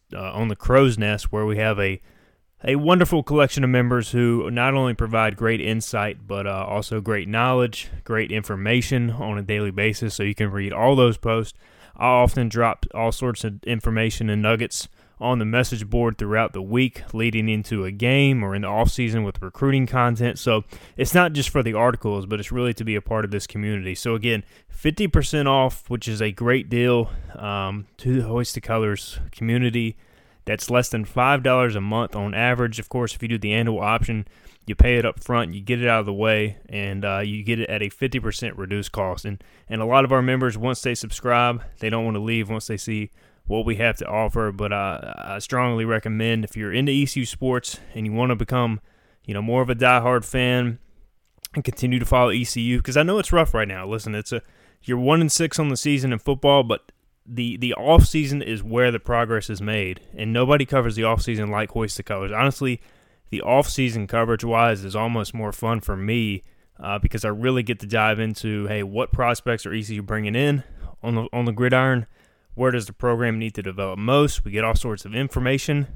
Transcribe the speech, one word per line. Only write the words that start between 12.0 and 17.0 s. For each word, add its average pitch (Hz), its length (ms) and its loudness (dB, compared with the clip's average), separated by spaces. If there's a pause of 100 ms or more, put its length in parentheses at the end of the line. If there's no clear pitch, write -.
often 123 420 4
drop 113 440 0
all 113 200 -2
sorts 123 320 -4
of 104 180 -6
information 110 640 -2
and 104 120 0
nuggets 110 480 -2 (300)
on 120 200 0
the 107 60 -2
message 113 440 0
board 117 280 2
throughout 110 340 0
the 95 100 -8
week 120 520 -2